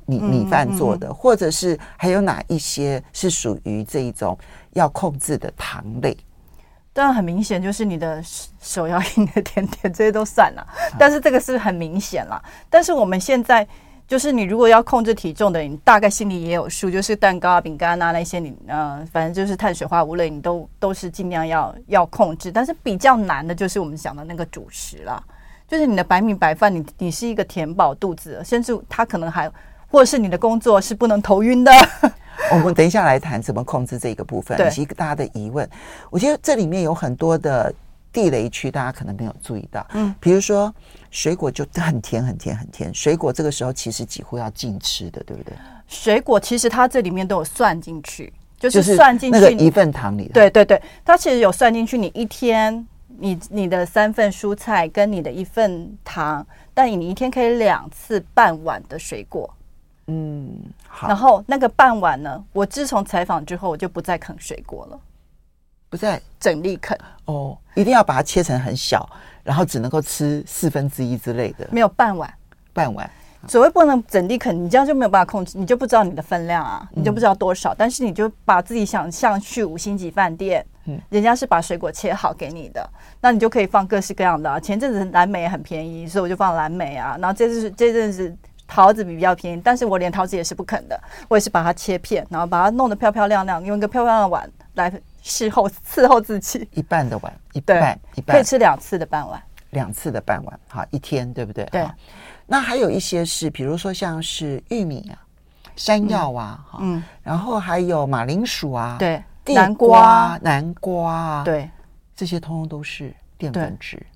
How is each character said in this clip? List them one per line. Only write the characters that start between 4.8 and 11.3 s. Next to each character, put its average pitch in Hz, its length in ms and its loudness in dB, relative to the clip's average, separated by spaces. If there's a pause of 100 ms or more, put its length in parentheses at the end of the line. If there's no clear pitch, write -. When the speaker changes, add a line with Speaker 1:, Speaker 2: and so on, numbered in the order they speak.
Speaker 1:
控 147 300 -6
制 147 180 -4
的 - 180 -10
糖 - 300 -12 (160)
类？ 135 160 -2 (760)
Speaker 2:
当 277 160 0
然 269 80 2
很 220 80 0
明 180 220 -2
显， 190 180 -4
就 196 80 -4
是 208 140 -4
你 190 120 -2
的 160 240 -6 (400)
手 165 280 -6
摇 175 120 0 (140)
饮 208 180 2
的 214 100 0
甜 - 220 -4
点 - 280 -6
这 220 120 -2
些 214 60 6
都 214 140 -2
算 - 300 2
了， - 80 -16
Speaker 1:
啊。 - 120 -20 (240)
Speaker 2:
但 285 100 8
是 294 120 2
这 294 100 2